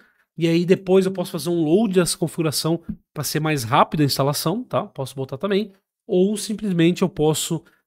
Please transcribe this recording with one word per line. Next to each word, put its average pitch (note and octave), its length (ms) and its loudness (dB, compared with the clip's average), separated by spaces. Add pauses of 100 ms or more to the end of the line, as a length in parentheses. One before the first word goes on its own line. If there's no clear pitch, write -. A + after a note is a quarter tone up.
(380)
E E3 100 0
aí E3+ 180 2
depois F#3 400 2
eu F#3 60 0
posso F3+ 200 -6
fazer D#3 180 -6
um F3 140 0
load F#3 300 2
dessa F3 240 2
configuração D#3+ 640 -2 (320)
pra D3 100 -8
ser - 160 -4
mais D3+ 240 0
rápido D3+ 380 2
a D3 40 6
instalação, D3 580 0
tá? B2+ 200 -2
Posso C3 320 -10
botar C3+ 220 -8
também. G3 360 -2 (340)
Ou G3 280 2
simplesmente F#3 640 0
eu F#3 80 2
posso D#3 540 -2 (240)